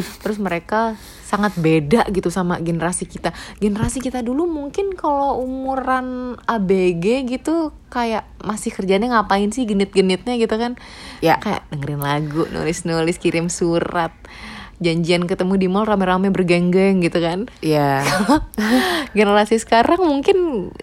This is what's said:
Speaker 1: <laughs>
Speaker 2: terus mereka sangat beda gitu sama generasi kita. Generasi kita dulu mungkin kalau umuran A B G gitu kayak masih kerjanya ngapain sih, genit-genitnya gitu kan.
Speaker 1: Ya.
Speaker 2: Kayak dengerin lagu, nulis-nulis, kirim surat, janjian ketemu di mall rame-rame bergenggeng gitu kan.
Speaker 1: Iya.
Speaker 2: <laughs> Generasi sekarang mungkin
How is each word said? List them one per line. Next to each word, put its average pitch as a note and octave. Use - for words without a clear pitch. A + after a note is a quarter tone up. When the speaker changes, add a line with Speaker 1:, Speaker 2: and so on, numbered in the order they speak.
Speaker 1:
<laughs> -
Speaker 2:
terus G#3+
mereka G#3
sangat G3+
beda D#3+
gitu F#3
sama F3
generasi E3+
kita. -
Generasi A3+
kita B3+
dulu B3+
mungkin E4
kalau C#4
umuran C4
A A3+
B F#3
G G#3+
gitu D4+
kayak A#3
masih -
kerjanya G3+
ngapain G3+
sih, B3+
genit-genitnya G3
gitu A3+
kan. A#3+
Speaker 1:
Ya. -
Speaker 2:
Kayak -
dengerin C#3+
lagu, D3
nulis-nulis, E3
kirim E3+
surat, E3+
janjian E3+
ketemu F#3
di F#3+
mall G3+
rame-rame G3
bergenggeng F3+
gitu E3+
kan. F3
Speaker 1:
Iya. C#3+
Speaker 2:
<laughs> C4
Generasi G#3
sekarang A#3+
mungkin D4+